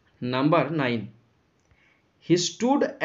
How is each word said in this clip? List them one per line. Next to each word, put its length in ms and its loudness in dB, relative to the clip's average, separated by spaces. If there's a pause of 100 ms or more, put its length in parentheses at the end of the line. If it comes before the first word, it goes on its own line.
(220)
নাম্বার 500 2
নাইন, 300 -2 (1300)
he 80 4 (120)
stood 340 0 (240)